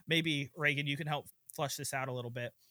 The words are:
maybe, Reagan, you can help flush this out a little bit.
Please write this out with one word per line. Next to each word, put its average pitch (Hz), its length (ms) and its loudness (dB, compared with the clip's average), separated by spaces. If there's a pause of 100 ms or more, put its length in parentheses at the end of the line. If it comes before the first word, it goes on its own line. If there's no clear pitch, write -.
maybe, 160 500 2
Reagan, 147 300 4
you 143 100 0
can 151 100 -4
help 147 200 -2 (280)
flush 143 220 -2
this 143 180 -6
out 131 140 -2
a 127 40 -4
little 120 180 -4
bit. 120 220 -6 (180)